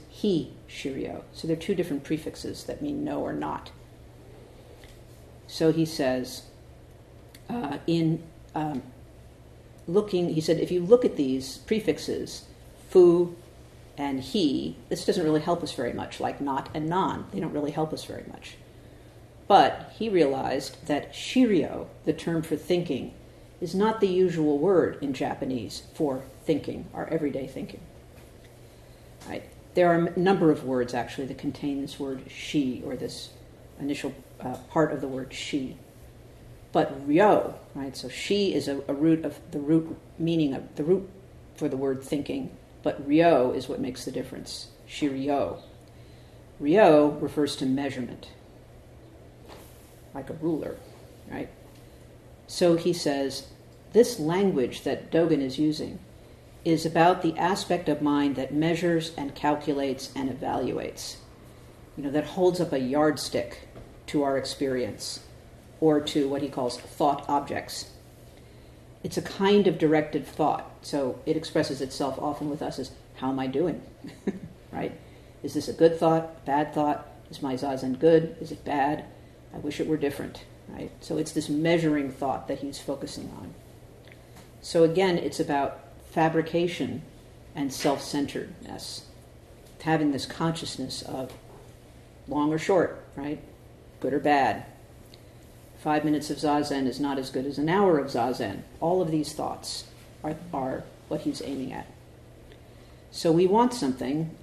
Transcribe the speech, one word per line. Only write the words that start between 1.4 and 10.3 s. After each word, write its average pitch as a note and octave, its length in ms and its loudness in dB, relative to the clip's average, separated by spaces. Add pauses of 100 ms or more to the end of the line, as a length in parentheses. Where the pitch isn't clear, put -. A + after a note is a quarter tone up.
they're D#3+ 100 0
two F#3+ 180 -2
different D#3 280 -2
prefixes - 640 -6
that - 160 -8
mean D3 220 -4
no D3 160 -4
or C#3+ 140 -4
not. D3 380 -6 (1800)
So D#3+ 220 4
he E3 120 4
says, B2+ 600 -2 (1040)
uh, A#3+ 380 -6
in, E3 340 2 (320)
um, D3+ 300 -4 (1040)
looking, F3+ 420 2
he D#3 120 0